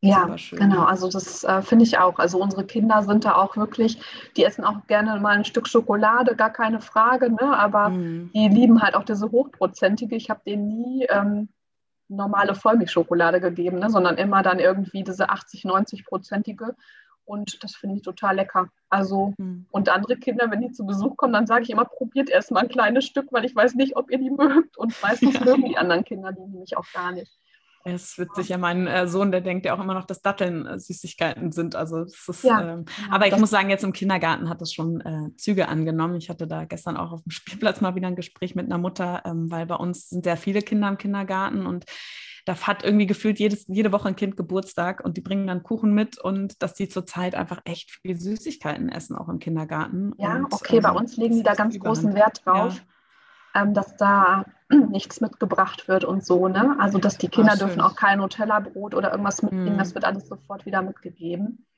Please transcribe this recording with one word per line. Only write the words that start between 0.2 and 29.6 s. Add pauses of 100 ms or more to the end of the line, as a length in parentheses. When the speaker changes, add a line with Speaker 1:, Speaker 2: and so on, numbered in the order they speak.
Speaker 2:
Superschön.
Speaker 1:
genau.
Also
das,
äh,
finde
ich
auch.
Also
unsere
Kinder
sind
da
auch
wirklich, (340)
die
essen
auch
gerne
mal
ein
Stück
Schokolade,
gar
keine
Frage,
ne?
Aber
Speaker 2:
Mhm.
Speaker 1:
die
lieben
halt
auch
diese
hochprozentige.
Ich
hab
denen
nie,
ähm, (640)
normale
Vollmilchschokolade
gegeben,
ne?
Sondern
immer
dann
irgendwie
diese
achtzig,
neunzig
prozentige. (480)
Und
das
finde
ich
total
lecker. (220)
Also,
Speaker 2:
Mhm.
Speaker 1:
und
andere
Kinder,
wenn
die
zu
Besuch
kommen,
dann
sage
ich
immer,
„Probiert
erst
mal
ein
kleines
Stück,
weil
ich
weiß
nicht,
ob
ihr
die
<laughs>
mögt.“
Und
meistens
Speaker 2:
<laughs>
Ja.
Speaker 1:
mögen
die
anderen
Kinder
die
nämlich
auch
gar
nicht. (540)
Speaker 2:
Es
ist
witzig,
ja,
mein,
äh,
Sohn,
der
denkt